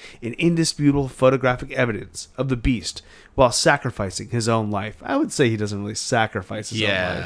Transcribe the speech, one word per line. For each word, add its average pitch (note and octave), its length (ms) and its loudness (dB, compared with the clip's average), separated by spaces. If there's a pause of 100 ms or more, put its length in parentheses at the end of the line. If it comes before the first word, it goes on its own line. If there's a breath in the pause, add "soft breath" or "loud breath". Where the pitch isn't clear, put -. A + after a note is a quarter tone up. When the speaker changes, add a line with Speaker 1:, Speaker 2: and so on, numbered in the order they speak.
(220 loud breath)
Speaker 1:
and A#2+ 140 -8
indisputable D3 720 2
photographic C3 640 2
evidence A#2+ 640 -4
of C3+ 100 -2
the C3 80 0
beast A#2+ 460 -2 (340 soft breath)
while B2 160 6
sacrificing A2+ 760 0
his A#2 180 -2
own A2+ 240 0
life. G2+ 320 -6
I - 140 -2
would D4+ 160 -2
say B2 160 4
he A2 80 0
doesn't G#2 240 -4
really G#2 140 -6
sacrifice G#2+ 760 -2
his A2 100 -4
Speaker 2:
Yeah, F#2+ 380 0
Speaker 1:
own E2+ 80 -6